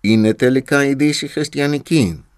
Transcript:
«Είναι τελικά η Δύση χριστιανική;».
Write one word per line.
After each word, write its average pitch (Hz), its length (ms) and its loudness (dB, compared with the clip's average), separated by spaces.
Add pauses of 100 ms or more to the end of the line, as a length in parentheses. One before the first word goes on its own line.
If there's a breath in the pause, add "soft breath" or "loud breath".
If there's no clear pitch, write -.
«Είναι 107 340 2
τελικά 131 500 0
η 139 100 0
Δύση 147 320 -2
χριστιανική;». 143 960 -2 (120)